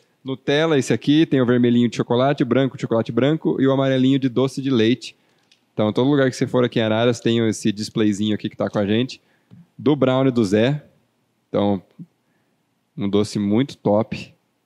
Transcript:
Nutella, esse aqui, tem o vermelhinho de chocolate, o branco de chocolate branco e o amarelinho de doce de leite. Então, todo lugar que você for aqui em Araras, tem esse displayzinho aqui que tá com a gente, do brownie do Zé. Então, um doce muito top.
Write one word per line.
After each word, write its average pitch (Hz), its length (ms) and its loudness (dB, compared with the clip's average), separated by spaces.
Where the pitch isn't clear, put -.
Nutella, 143 540 0
esse 127 140 -2
aqui, 147 340 2
tem 135 140 0
o 120 60 2
vermelhinho 120 420 2
de - 80 -6
chocolate, 127 480 0
o - 20 -2
branco 123 300 0
de - 60 -8
chocolate 113 280 -2
branco 143 500 0
e 135 60 2
o 135 60 2
amarelinho 135 460 2
de 131 100 -2
doce 131 340 -2
de 135 80 -4
leite. 113 460 0
Então, 107 200 -2
todo 127 160 0
lugar 135 220 2
que - 60 -14
você 131 100 -2
for 123 180 0
aqui 123 140 -2
em 113 40 0
Araras, 113 380 0
tem 117 180 0
esse 107 220 -2
displayzinho 104 640 -2
aqui 107 140 -8
que - 80 -10
tá 104 140 -4
com 107 80 -4
a 101 80 0
gente, 117 340 -2
do 131 180 0
brownie 131 380 2
do 117 120 2
Zé. 117 380 0
Então, 101 340 -2
um 101 120 -6
doce 101 300 0
muito 104 380 0
top. - 560 -2